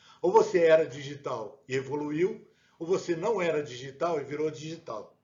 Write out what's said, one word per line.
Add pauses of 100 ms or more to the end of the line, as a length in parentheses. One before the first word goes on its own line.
(220)
Ou
você
era
digital
e
evoluiu, (320)
ou
você
não
era
digital
e
virou
digital.